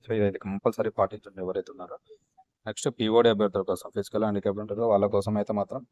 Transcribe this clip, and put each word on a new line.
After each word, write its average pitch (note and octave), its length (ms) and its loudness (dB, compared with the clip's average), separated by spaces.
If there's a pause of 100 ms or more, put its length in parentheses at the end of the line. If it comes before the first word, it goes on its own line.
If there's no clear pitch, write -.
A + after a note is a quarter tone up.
So, - 60 -18
ఇదైతే G2+ 260 0
కంపల్సరీ G#2 520 -2
పాటించండి G2 500 -4
ఎవరైతే F#2 300 -6
ఉన్నారో. F2+ 260 -14 (680)
నెక్స్ట్ G#2+ 260 -4
పీఓడీ A2+ 380 6
అభ్యర్థుల G2+ 340 2
కోసం, F#2 280 -4
ఫిజికల్ G#2+ 320 -4
హ్యాండిక్యాప్ G2+ 360 -2
ఉంటారో G#2+ 280 -4
వాళ్ళ G#2 220 4
కోసం G2+ 280 0
అయితే G#2 160 -2
మాత్రం G2+ 280 -4 (100)